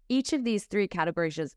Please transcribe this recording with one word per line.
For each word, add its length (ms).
each 240
of 120
these 220
three 220
categories 680